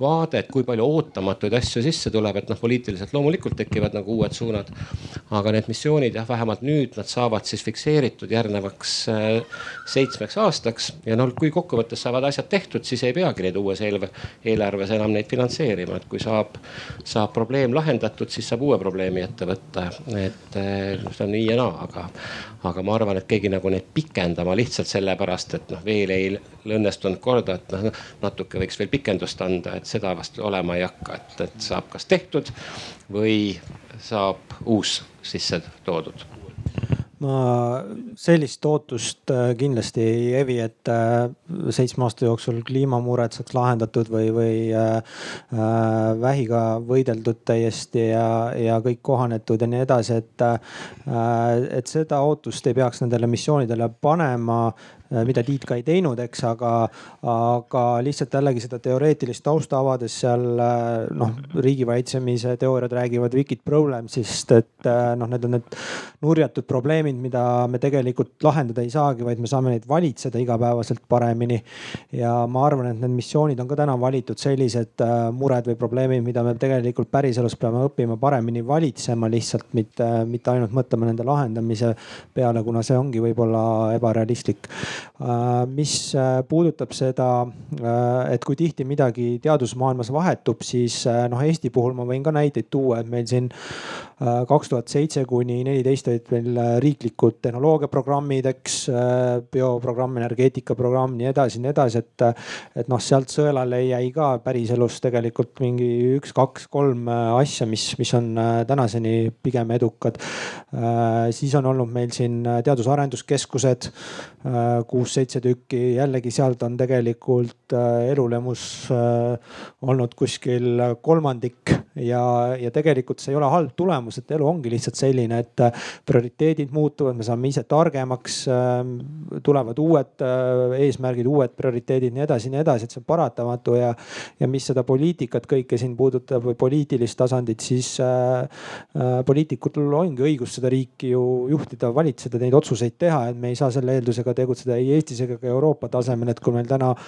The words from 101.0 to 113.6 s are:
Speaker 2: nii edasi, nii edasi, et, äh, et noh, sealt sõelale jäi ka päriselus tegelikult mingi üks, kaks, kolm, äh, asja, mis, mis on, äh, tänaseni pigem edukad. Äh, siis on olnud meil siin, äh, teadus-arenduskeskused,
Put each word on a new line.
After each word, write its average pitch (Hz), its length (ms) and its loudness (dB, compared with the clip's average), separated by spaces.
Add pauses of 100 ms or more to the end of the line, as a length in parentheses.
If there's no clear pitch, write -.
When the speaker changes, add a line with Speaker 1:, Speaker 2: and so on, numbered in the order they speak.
Speaker 2:
nii 120 120 -2
edasi, 127 320 0
nii 131 120 -2
edasi, 117 280 2
et, - 240 0
äh, - 240 0 (260)
et 120 140 -4
noh, 123 80 2
sealt 135 320 2
sõelale 127 560 0
jäi 127 280 0
ka 147 260 2
päriselus 120 640 0
tegelikult 120 600 0
mingi 123 280 0 (280)
üks, - 160 -8
kaks, - 400 2
kolm, 135 340 2
äh, 117 300 2
asja, 131 300 2
mis, 110 320 -2
mis 120 180 -2
on, 117 200 0
äh, 117 280 2
tänaseni 113 640 2 (120)
pigem 117 340 0
edukad. 117 400 0 (560)
Äh, 117 580 0
siis 131 240 -4
on 131 140 2
olnud 127 240 0
meil 120 180 -2
siin, 120 360 -2
äh, 120 180 0
teadus-arenduskeskused, 135 1300 0 (540)